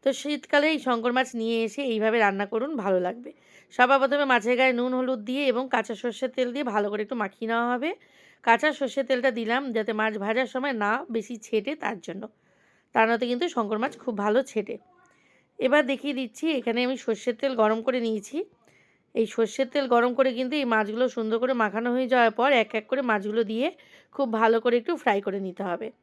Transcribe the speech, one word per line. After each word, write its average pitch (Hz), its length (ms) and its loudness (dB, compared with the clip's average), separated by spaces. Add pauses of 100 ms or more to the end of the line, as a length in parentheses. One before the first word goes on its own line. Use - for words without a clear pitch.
তো - 120 2
শীতকালে 294 560 0
এই 311 120 2
শঙ্কর 240 320 0
মাছ 254 220 2
নিয়ে 226 300 -2
এসে 226 160 -6 (120)
এইভাবে 220 260 2
রান্না 202 280 2
করুন, 233 300 -4
ভালো 190 240 0
লাগবে। 226 300 -6 (440)
সবার 262 260 6
প্রথমে 277 320 2
মাছের 240 240 2
গায়ে 262 180 4
নুন 247 200 0
হলুদ 254 300 -2
দিয়ে 254 220 -2
এবং 247 220 2
কাঁচা 233 260 0
সর্ষের 247 380 -6
তেল 254 200 0
দিয়ে 277 120 -4
ভালো 208 240 0
করে 208 140 -4
একটু 214 140 -6
মাখিয়ে 220 340 -6
নেওয়া 233 200 0
হবে। 247 200 -2 (540)
কাঁচা 240 280 4
সর্ষের 269 340 -2
তেলটা 254 240 2
দিলাম 233 320 -2 (100)
যাতে 220 280 -2
মাছ 220 180 0
ভাজার 220 360 0
সময় 262 220 -2
না 208 140 0 (200)
বেশি 226 240 -6 (120)
ছেটে, 220 260 -2 (100)
তার 220 240 -4
জন্য, 208 160 -10 (720)
তা 240 100 4
নয়তো 233 220 0
কিন্তু 247 220 -2
শঙ্কর 214 300 -2
মাছ 262 200 -2
খুব 233 160 -6 (100)
ভালো 214 140 4 (120)
ছেটে। 208 240 -6 (840)
এবার 277 280 4
দেখিয়ে 277 280 -4
দিচ্ছি, 254 300 -6 (140)
এখানে 233 260 -2
আমি 254 140 -2
সর্ষের 226 400 -4
তেল 269 160 -2
গরম 220 320 2
করে 254 140 0
নিয়েছি। 220 380 -4 (760)
এই 226 200 0
সর্ষের 233 360 -2
তেল 285 180 0
গরম 240 260 4
করে 262 240 4
কিন্তু 254 180 -4
এই 277 160 0
মাছগুলো 220 360 0
সুন্দর 226 320 -2
করে 254 140 0
মাখানো 226 380 0
হয়ে 254 200 0
যাওয়ার 233 220 4
পর 247 140 2 (140)
এক 214 120 -2
এক 214 160 -2
করে 262 120 -2
মাছগুলো 214 420 0
দিয়ে 220 220 -2 (480)
খুব 277 180 0
ভালো 226 280 4
করে 240 180 2
একটু 233 180 -2
ফ্রাই 202 300 2
করে 196 140 -4
নিতে 190 220 -8
হবে। 180 260 -4 (140)